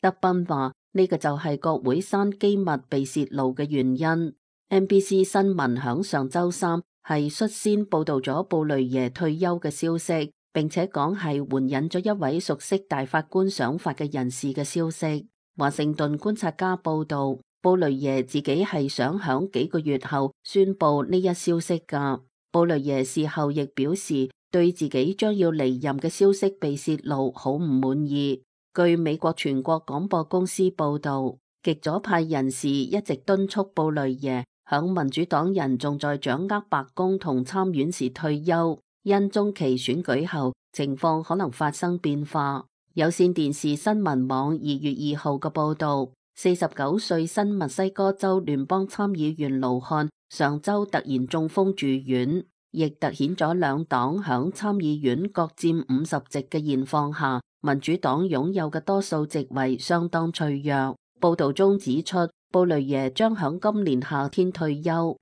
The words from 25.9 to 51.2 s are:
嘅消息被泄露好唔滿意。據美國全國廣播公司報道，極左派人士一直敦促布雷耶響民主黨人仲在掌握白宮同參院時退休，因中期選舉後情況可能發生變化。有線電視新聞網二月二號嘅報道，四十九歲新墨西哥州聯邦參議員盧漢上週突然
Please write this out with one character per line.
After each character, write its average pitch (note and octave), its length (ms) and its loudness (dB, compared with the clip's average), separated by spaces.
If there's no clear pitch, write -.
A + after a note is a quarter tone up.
嘅 E3 100 -2
消 G3 240 4
息 G3 160 2
被 D3 160 -2
泄 D3+ 280 -2
露 C3+ 300 0
好 - 200 -4
唔 D3 80 0
滿 C#3 460 2
意。 C#3+ 360 0
據 F3 200 6
美 E3 220 0
國 D#3+ 160 0
全 C3+ 300 -2
國 D#3+ 240 0
廣 D3+ 200 -4
播 F3+ 180 0
公 F#3 220 0
司 F#3+ 180 0
報 D3+ 340 0
道， C3+ 380 -2
極 E3 140 0
左 D#3 240 -4
派 F#3+ 220 0
人 C#3 280 0
士 C3+ 180 -4
一 C#3 320 0
直 F3 160 -4
敦 G3 320 0
促 G3 160 -2
布 D#3 160 0
雷 C#3+ 240 0
耶 C3 300 -4
響 E3 260 0
民 D3 160 0
主 D#3 140 -2
黨 E3+ 300 0
人 C3+ 240 0
仲 C#3+ 200 -2
在 D3 200 -2
掌 C#3+ 280 -2
握 G#3 220 -2
白 C#3 160 0
宮 F#3 220 0
同 C#3+ 260 -2
參 F#3+ 300 0
院 D3+ 180 2
時 C3 200 -2
退 D3 340 -2
休， E3 340 2
因 G3+ 260 2
中 G#3 240 0
期 C3 240 2
選 B2 240 -2
舉 C#3+ 240 0
後 C3 260 -2
情 C#3 220 -2
況 D#3+ 280 0
可 E3 140 -2
能 F#3 140 -2
發 D3 200 0
生 F3 280 -2
變 D3 280 -2
化。 C#3 400 -4
有 D#3 140 2
線 F3+ 260 4
電 D#3 180 0
視 D3 260 -2
新 G#3 180 0
聞 D3 340 0
網 C3 220 0
二 D#3+ 80 0
月 D3 560 -2
二 D3 40 -6
號 D3 200 -2
嘅 D3+ 120 -4
報 D#3 220 0
道， C#3+ 380 -2
四 F3+ 200 2
十 F3 220 -2
九 D3 220 0
歲 E3 260 0
新 G3+ 300 -2
墨 F3+ 120 -2
西 F#3+ 220 -2
哥 G3 240 0
州 F#3+ 280 0
聯 C#3+ 260 -2
邦 F#3+ 200 0
參 G3+ 260 -2
議 D#3 260 0
員 C3+ 200 -2
盧 B2+ 220 0
漢 D3+ 260 -2
上 D3 320 -2
週 G3+ 240 0
突 F3+ 140 -2
然 B2+ 160 0